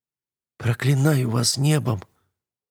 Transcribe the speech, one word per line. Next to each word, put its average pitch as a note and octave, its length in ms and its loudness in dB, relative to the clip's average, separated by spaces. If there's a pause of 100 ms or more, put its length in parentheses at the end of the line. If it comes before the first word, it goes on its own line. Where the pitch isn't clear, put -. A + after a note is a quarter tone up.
(580)
«Проклинаю C3 720 0
вас A#2+ 280 -2
небом», B2+ 440 0 (680)